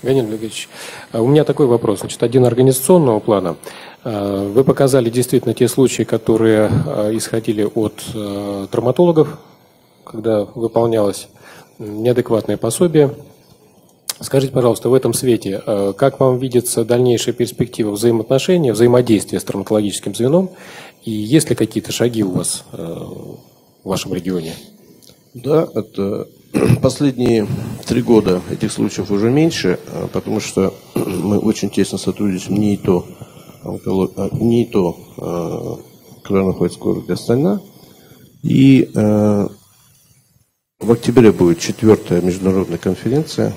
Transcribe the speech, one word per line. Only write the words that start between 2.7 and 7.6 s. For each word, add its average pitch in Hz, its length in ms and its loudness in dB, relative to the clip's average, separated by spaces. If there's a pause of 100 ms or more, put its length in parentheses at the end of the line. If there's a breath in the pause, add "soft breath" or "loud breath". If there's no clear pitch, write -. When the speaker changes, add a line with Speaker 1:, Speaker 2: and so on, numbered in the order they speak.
Speaker 1:
плана. 92 380 0 (480 loud breath)
А, 101 420 -4
вы 110 160 2
показали 131 460 2
действительно 120 440 0
те 123 140 2
случаи, 120 360 2
которые, 110 680 2
а, 113 420 -2
исходили 113 500 -4 (120)